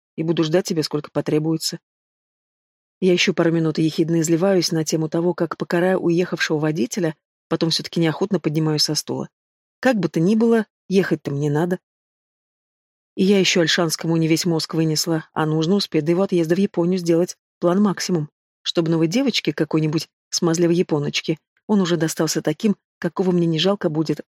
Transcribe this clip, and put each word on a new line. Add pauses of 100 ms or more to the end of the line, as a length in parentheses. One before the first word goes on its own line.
(160)
и
буду
ждать
тебя,
сколько
потребуется». (1200)
Я
еще
пару
минут
ехидно
изливаюсь
на
тему
того,
как
покараю
уехавшего
водителя, (320)
потом
все-таки
неохотно
поднимаюсь
со
стула. (540)
Как
бы
то
ни
было, (220)
ехать-то
мне
надо. (1400)
И
я
еще
Ольшанскому
не
весь
мозг
вынесла,
а
нужно
успеть
до
его
отъезда
в
Японию
сделать (240)
план
максимум, (320)
чтобы
новой
девочке
какой-нибудь (220)
смазливой
японочке (300)
он
уже
достался
таким, (220)
какого
мне
не
жалко
будет